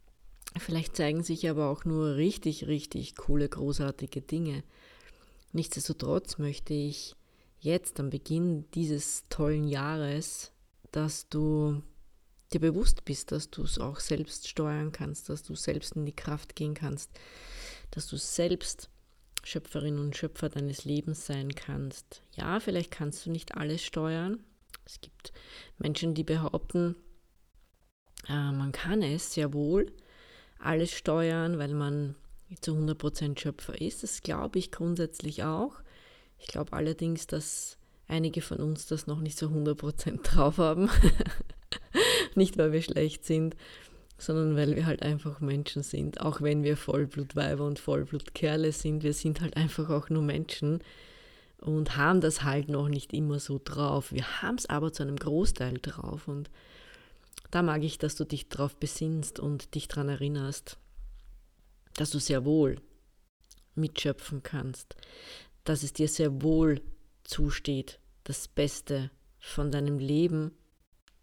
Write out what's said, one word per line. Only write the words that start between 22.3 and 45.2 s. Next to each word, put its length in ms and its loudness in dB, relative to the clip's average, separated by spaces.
Ja, 260 -2
vielleicht 320 -2
kannst 340 -6
du 40 -4
nicht 260 -6
alles 280 -4
steuern. 580 -2
Es 160 -18
gibt 320 -18
Menschen, 380 -2
die 100 -2
behaupten, 720 0
äh, 260 0
man 200 -2
kann 300 0
es 320 -2
sehr 180 0
wohl 400 2
alles 320 2
steuern, 680 2
weil 160 -2
man 400 0
zu 120 0
hundert 220 2
Prozent 420 -2
Schöpfer 400 -6
ist. 240 -4
Das 200 -6
glaube 360 -2
ich 140 -4
grundsätzlich 720 -2
auch. 300 -2
Ich 80 -18
glaube 260 -6
allerdings, 540 -2
dass 500 -6
einige 320 0
von 200 -6
uns 260 -2
das 200 -4
noch 140 -2
nicht 160 -4
so 140 -2
hundert 260 2
Prozent 460 -4
drauf 340 10
haben. 320 6
<laughs> 680 2
Nicht, 220 6
weil 160 6
wir 80 4
schlecht 460 0
sind, 280 2
sondern 400 2
weil 200 4
wir 100 2
halt 160 0
einfach 380 -2